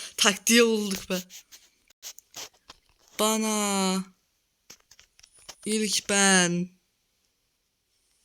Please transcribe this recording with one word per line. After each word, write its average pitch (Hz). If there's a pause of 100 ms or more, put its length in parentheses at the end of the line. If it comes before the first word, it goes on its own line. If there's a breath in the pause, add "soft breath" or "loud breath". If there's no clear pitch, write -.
(180 loud breath)
taktiği 233
bulduk 208
be. 185 (2000)
Bana 208 (1600)
ilk 214
ben 180 (1600)